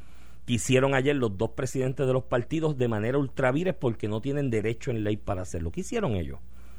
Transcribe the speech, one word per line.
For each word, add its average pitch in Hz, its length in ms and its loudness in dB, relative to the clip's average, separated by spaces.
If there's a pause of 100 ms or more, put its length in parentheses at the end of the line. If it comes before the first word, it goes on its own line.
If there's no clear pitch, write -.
(460)
que 120 80 0
hicieron 135 400 4
ayer 139 220 4
los 113 200 0
dos 107 140 0
presidentes 131 560 -2
de 131 60 4
los 127 120 2
partidos 151 540 0
de 123 100 2
manera 110 300 2
ultravires 139 560 2
porque 110 340 -2
no 107 120 0
tienen 139 300 0
derecho 113 400 0
en 113 120 0
ley 104 140 2
para 92 260 -4
hacerlo? 82 300 -4
¿Qué 180 80 -6
hicieron 190 360 0
ellos? 69 220 -4 (400)